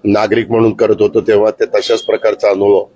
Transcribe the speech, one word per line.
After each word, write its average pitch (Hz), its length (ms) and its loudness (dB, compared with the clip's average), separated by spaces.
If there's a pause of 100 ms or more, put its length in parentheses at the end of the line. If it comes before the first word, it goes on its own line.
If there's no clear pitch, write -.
नागरिक 104 460 0
म्हणून 113 220 2
करत 107 280 0
होतो 104 200 2
तेव्हा 107 300 2
ते 110 140 -4
तशाच 107 380 -2
प्रकारचा 107 480 -2
अनुभव 98 340 2 (120)